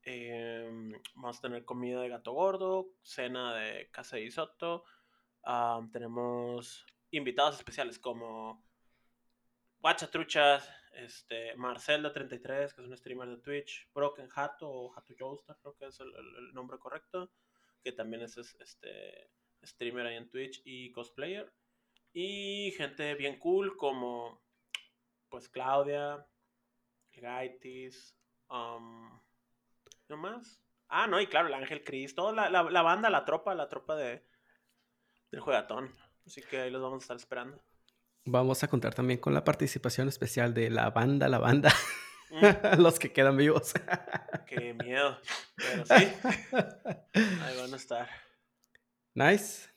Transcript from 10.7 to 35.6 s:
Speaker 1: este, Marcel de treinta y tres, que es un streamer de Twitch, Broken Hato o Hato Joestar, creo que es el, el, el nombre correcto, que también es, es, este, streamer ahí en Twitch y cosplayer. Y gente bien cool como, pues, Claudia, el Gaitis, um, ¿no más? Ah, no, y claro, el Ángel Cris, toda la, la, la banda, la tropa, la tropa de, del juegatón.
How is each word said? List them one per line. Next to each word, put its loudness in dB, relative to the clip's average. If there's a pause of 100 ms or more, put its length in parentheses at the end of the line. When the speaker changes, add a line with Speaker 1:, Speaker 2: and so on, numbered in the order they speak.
Speaker 1:
este, -12
Marcel -2
de -2
treinta -10
y -12
tres, -6
que -20
es -18
un -16
streamer -14
de -14
Twitch, -12
Broken -4
Hato -6
o -14
Hato -20
Joestar, -14
creo -20
que -18
es -20
el, -18
el, -20
el -20
nombre -16
correcto, -12 (520)
que -8
también -10
es, -16
es, -20
este, -20 (320)
streamer -8
ahí -8
en -16
Twitch -12
y -16
cosplayer. -12 (600)
Y -6
gente -6
bien -6
cool -2
como, -6 (840)
pues, -16
Claudia, -2 (840)
el -20
Gaitis, -12 (360)
um, -12 (880)
¿no -12
más? -14 (260)
Ah, 2
no, 2
y 2
claro, 4
el -4
Ángel -8
Cris, -8
toda -2
la, 2
la, 6
la 4
banda, 4
la 4
tropa, 0
la -4
tropa -6
de, -6 (1040)
del -10
juegatón. -2 (320)